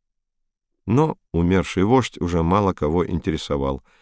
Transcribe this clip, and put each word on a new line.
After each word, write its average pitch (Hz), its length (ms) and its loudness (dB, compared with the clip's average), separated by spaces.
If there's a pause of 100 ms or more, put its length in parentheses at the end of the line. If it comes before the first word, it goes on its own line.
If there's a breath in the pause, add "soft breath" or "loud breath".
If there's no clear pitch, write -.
(880)
Но 127 300 2 (160)
умерший 87 500 2
вождь 120 360 2
уже 85 220 -2
мало 92 320 2
кого 80 320 0
интересовал. 71 800 -4 (180)